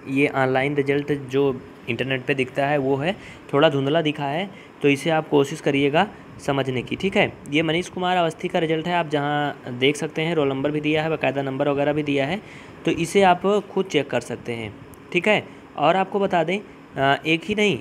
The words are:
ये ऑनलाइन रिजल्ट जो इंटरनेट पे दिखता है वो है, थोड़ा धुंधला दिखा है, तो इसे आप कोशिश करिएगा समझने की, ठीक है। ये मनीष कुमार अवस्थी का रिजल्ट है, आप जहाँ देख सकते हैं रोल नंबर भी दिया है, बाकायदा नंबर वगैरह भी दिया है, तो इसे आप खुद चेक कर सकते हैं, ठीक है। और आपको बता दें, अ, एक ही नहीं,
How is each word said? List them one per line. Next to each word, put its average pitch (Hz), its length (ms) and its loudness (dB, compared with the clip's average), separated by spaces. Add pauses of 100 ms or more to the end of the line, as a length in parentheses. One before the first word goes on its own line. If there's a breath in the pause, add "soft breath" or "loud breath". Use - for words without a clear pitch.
ये 139 200 2
ऑनलाइन 135 480 2
रिजल्ट 143 360 0
जो 135 500 0 (280)
इंटरनेट 127 360 -4
पे 151 80 2
दिखता 135 340 -2
है 147 100 2
वो 135 180 0
है, 156 200 -2 (380 loud breath)
थोड़ा 147 160 8
धुंधला 139 320 2
दिखा 143 240 -2
है, 165 240 -4 (320 loud breath)
तो 143 80 6
इसे 139 200 2
आप 156 200 0
कोशिश 147 320 2
करिएगा 143 460 2 (380 loud breath)
समझने 131 360 0
की, - 140 -6
ठीक 190 220 -2
है। 135 160 2 (160)
ये 147 120 2
मनीष 165 280 0
कुमार 180 280 -2
अवस्थी 170 300 -2
का 180 120 0
रिजल्ट 160 280 0
है, 175 60 -2
आप 170 160 0
जहाँ 147 580 -2
देख 127 280 0
सकते 160 260 -6
हैं 165 140 -2
रोल 147 120 2
नंबर 139 240 -2
भी 151 100 -2
दिया 151 220 0
है, 160 60 -2
बाकायदा 139 320 -2
नंबर 135 280 -2
वगैरह 143 240 0
भी 151 100 -2
दिया 139 220 0
है, 185 160 -4 (440 loud breath)
तो 165 60 2
इसे 170 300 2
आप 190 500 4
खुद 190 140 -2
चेक 143 240 0
कर 123 120 -2
सकते 117 300 -8
हैं, 113 240 -8 (380)
ठीक 175 140 2
है। 202 200 2 (300 loud breath)
और 151 180 4
आपको 190 240 0
बता 190 240 2
दें, 180 160 -2 (360 loud breath)
अ, 139 300 4
एक 160 180 2
ही 208 120 -2
नहीं, 202 260 2